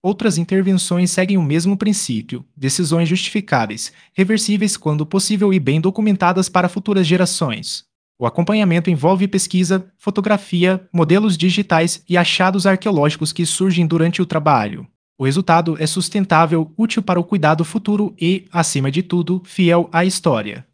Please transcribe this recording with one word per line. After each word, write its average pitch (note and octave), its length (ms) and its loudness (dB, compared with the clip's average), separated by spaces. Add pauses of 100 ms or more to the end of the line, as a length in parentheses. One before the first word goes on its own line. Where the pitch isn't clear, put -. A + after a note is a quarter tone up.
Outras F#3+ 360 0
intervenções F3+ 720 0
seguem F#3+ 260 0
o F3+ 60 2
mesmo E3 340 0
princípio, B2+ 680 -4 (140)
decisões D#3+ 500 0
justificáveis, D3 840 -2 (220)
reversíveis G#3 600 0
quando D3+ 300 -2
possível G3 480 0
e F#3 80 2
bem C#3 180 0
documentadas F#3 720 0
para F3+ 220 0
futuras F#3+ 360 0
gerações. E3+ 800 -2 (340)
O B2 80 -6
acompanhamento F3 640 0
envolve F3+ 400 2
pesquisa, F#3 580 0 (120)
fotografia, F#3+ 920 -2
modelos F3 460 2
digitais F3 720 0
e F3 80 0
achados F#3 500 0
arqueológicos D#3+ 680 0
que E3+ 120 -2
surgem F3 420 0
durante E3 360 0
o F3 40 0
trabalho. B2 600 0 (320)
O C3+ 60 -4
resultado E3 540 0
é D#3 80 -2
sustentável, E3 920 0
útil A3+ 240 0
para F3+ 180 0
o F3 40 0
cuidado D#3+ 380 0
futuro G3+ 560 -2
e, F3+ 320 -2
acima C#3 400 -2
de D#3+ 120 -2
tudo, F3+ 420 -2
fiel E3+ 480 2
à E3+ 100 2
história. B2+ 720 -2